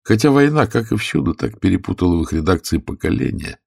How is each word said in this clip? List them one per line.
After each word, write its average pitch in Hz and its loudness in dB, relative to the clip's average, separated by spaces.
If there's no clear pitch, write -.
Хотя 113 2
война, 143 4
как 113 -2
и 110 0
всюду, - -2
так - -6
перепутала 92 0
в 80 0
их 78 -6
редакции 80 0
поколения - -6